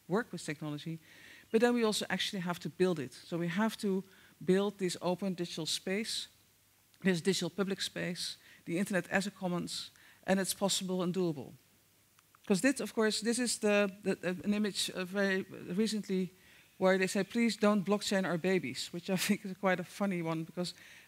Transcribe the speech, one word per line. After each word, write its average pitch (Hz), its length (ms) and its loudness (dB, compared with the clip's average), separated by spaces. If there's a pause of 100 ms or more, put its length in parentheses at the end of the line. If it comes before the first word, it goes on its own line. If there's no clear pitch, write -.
work 214 240 -2
with 175 140 -10
technology. 156 560 -6 (500)
But 220 100 6
then 240 140 6
we 233 100 2
also 214 240 0
actually 190 320 -2
have 175 200 -4
to - 80 -6
build 180 320 0
it. 127 140 -8
So - 240 -8
we 170 100 -2
have 214 300 0
to 190 260 0 (400)
build 202 340 2
this 180 240 -2
open 180 320 -2
digital 170 320 -6
space, - 640 -4 (760)
this 180 180 4
digital 175 300 0
public 196 300 -2
space, - 560 -6 (280)
the 170 140 -2
internet 190 320 0
as 190 160 2
a 196 40 -6
commons, - 600 -4 (360)
and 190 120 4
it's 185 140 0
possible 185 500 0
and 175 120 0
doable. 165 380 -2 (920)
'Cause 190 140 4
this, 269 200 2
of - 140 -6
course, 214 280 2
this 226 160 2
is 247 200 0
the, 208 320 4 (120)
the, 190 120 0
the, 180 300 -2
an 208 80 2
image, 208 420 0
uh, 185 100 -2
very 196 420 0 (280)
recently 196 580 0 (440)
where 190 220 4
they 185 80 2
say, 190 180 0
"Please 233 320 2
don't 208 280 4
blockchain 196 420 2
our 165 100 0
babies," 170 560 0
which 175 160 -10
I 190 80 2
<laughs> - 100 0
think 208 180 0
is 190 140 -6
quite 185 220 2
a 175 40 -6
funny 190 380 -2
one, 160 220 -2
because, 175 300 -6 (340)